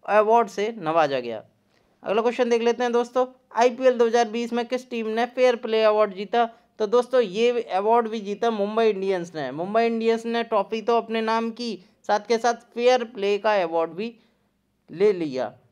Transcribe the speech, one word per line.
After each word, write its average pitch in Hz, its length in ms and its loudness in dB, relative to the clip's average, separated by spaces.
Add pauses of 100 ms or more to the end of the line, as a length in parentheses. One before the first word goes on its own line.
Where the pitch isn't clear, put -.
अवार्ड 214 440 4
से 208 300 -6
नवाजा 156 420 0
गया। 117 220 -8 (600)
अगला 208 200 -2
क्वेश्चन 240 280 0
देख 233 120 0
लेते 240 200 0
हैं 240 100 -2
दोस्तों, 240 340 0 (280)
आईपीएल 247 440 2
दो 233 80 4
हज़ार 226 220 2
बीस 233 240 -6
में 240 140 -2
किस 247 240 -6
टीम 226 180 -6
ने 226 180 -2
फेयर 247 320 2
प्ले 220 260 0
अवार्ड 214 300 4
जीता? 208 300 0 (340)
तो 214 80 -2
दोस्तों 240 340 2
ये 233 420 0
अवार्ड 220 460 0
भी 220 120 -6
जीता 202 320 -2
मुंबई 214 340 0
इंडियंस 190 480 -2
ने। 143 180 -6
मुंबई 202 320 -2
इंडियंस 226 420 0
ने 233 180 -2
ट्रॉफी 220 380 -2
तो 233 140 2
अपने 226 260 -2
नाम 226 300 -2
की, 226 260 -8 (300)
साथ 208 200 0
के 233 100 2
साथ 233 360 -2
फेयर 240 320 2
प्ले 202 320 -2
का 214 240 0
अवार्ड 165 300 -2
भी 226 220 -8 (760)
ले 202 240 2
लिया। 127 380 -4 (200)